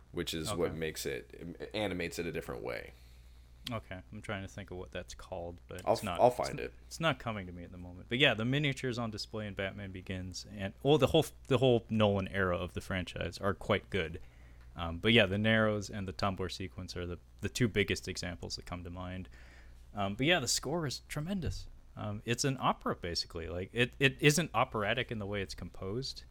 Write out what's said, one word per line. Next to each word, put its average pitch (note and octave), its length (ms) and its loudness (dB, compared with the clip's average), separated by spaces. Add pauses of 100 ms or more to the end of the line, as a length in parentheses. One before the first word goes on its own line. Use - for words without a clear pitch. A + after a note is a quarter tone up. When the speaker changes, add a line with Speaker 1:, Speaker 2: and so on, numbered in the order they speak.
(120)
Speaker 1:
which E2+ 220 -4
is D#2+ 200 -2
what E2 180 0
Speaker 2:
Okay. D#2 60 -6
Speaker 1:
makes D#2 280 -4
it, D2+ 520 -8
it - 160 -10
animates F2+ 460 -2
it E2+ 60 -2
a E2 80 -4
different C2+ 280 -6
way. A1+ 300 -6 (800)
Speaker 2:
Okay, A2 240 -8 (160)
I'm G#2+ 100 -12
trying G2 200 -6
to F#2+ 80 -10
think G2+ 220 -12
of F2+ 60 -8
what F#2 140 -10
that's F2+ 220 -8
called, F2 440 -10 (120)
but F2+ 160 -10
Speaker 1:
I'll G2+ 80 6
Speaker 2:
it's A2+ 80 0
Speaker 1:
f-, A2 40 -4
Speaker 2:
not, F2 140 -2
Speaker 1:
I'll A2 80 10
Speaker 2:
it's B2 80 4
Speaker 1:
find C2+ 240 -2
Speaker 2:
n-, A#1+ 60 -4
Speaker 1:
it. - 80 -8 (120)
Speaker 2:
it's - 140 -12
not D#3+ 200 2
coming G#2 280 -6
to F2 60 -10
me F2 100 -12
at E2+ 80 -14
the F#2 60 -14
moment. F2+ 320 -14
But A#2+ 80 2
yeah, C#3 160 8
the G#2+ 100 0
miniatures C3 560 0
on A#2 120 -2
display G#2+ 360 -6
in G2 60 -8
Batman G2 380 -4
Begins F#2 540 -6 (120)
and, G2 160 -4 (100)
well, C#3+ 140 6
the C3 100 6
whole D#3 160 6
f-, - 80 -6 (160)
the B2+ 120 4
whole B2 300 6
Nolan G2+ 380 4
era F#2 300 2
of F2+ 160 -4
the F#2+ 80 -6
franchise F2 600 -4
are G2 120 2
quite - 360 0
good. E2+ 300 -2 (560)
Um, E2+ 220 -4
but A2 160 4
yeah, A2+ 120 10
the F#2+ 120 2
Narrows G#2+ 520 4
and G2+ 160 -6
the F#2+ 60 -6
Tumbler F#2+ 380 -2
sequence F#2 480 -8
are F2 100 -4
the, F2 100 -6 (220)
the G#2 80 -4
two A#2 220 2
biggest F#2+ 400 2
examples F2+ 480 -6
that - 80 -12
come F2+ 180 -8
to E2+ 60 -10
mind. F2+ 400 -8 (680)
Um, G2+ 200 0
but B2+ 100 2
yeah, E3+ 160 4
the A#2 80 -4
score D#3 360 -2
is - 220 -6
tremendous. D3+ 600 -4 (280)
Um, G#2+ 300 -6
it's A#2 180 0
an C3+ 160 0
opera, F#3+ 400 0
basically. E2+ 480 -4
Like, F2 240 -6
it, B2 280 2
it C3+ 200 4
isn't D3 340 6
operatic A2+ 580 2
in A2+ 80 -6
the G2+ 60 -4
way G2+ 160 -2
it's - 140 -6
composed. G2+ 760 -8